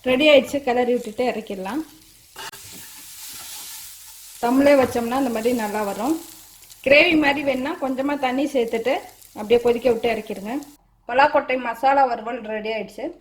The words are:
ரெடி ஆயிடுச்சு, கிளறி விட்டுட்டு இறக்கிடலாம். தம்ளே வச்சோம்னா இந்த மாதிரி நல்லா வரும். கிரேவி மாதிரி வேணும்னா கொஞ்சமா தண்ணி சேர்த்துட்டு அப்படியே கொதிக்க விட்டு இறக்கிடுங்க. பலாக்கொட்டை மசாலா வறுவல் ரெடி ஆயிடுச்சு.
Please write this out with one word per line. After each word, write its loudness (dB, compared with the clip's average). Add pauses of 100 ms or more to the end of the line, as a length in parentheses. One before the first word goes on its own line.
ரெடி 4
ஆயிடுச்சு, 6
கிளறி 2
விட்டுட்டு -6
இறக்கிடலாம். -8 (2500)
தம்ளே 6
வச்சோம்னா -2
இந்த -2
மாதிரி 0 (120)
நல்லா -2
வரும். -2 (720)
கிரேவி 6
மாதிரி 0
வேணும்னா -2 (120)
கொஞ்சமா -2 (120)
தண்ணி 0
சேர்த்துட்டு 0 (460)
அப்படியே 4
கொதிக்க 2
விட்டு -2
இறக்கிடுங்க. -6 (560)
பலாக்கொட்டை 2 (100)
மசாலா 4
வறுவல் -6 (140)
ரெடி -6
ஆயிடுச்சு. -8 (160)